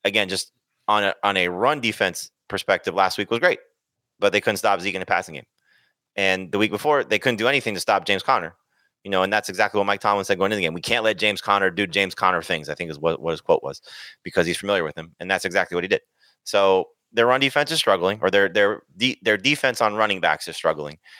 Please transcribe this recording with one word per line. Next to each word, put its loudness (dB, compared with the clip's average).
again, 0
just -6
on 2
a, 0
on 0
a 2
run 0
defense -4
perspective, -2
last 0
week -4
was -2
great, 2
but 4
they 2
couldn't 0
stop 0
Zeke -4
in -6
the -8
passing -2
game. -16
And 0
the 0
week 2
before, 0
they 0
couldn't 0
do 0
anything 0
to -6
stop 0
James 0
Conner. 0
You -12
know, 2
and 0
that's 0
exactly 0
what 2
Mike -2
Tomlin 2
said 0
going 2
into 0
the -2
game. 0
"We -10
can't 0
let 2
James 0
Conner 2
do -2
James 0
Conner 0
things," -4
I -6
think -8
is -12
what, 0
what -4
his -6
quote 2
was, -10
because 0
he's -2
familiar -2
with -8
him. -14
And -4
that's 0
exactly -2
what -2
he -4
did. 0
So 2
their 2
run 4
defense 0
is -2
struggling, 0
or 2
their, 4
their 0
de-, -2
their 2
defense 0
on 2
running 0
backs 0
is -10
struggling. -4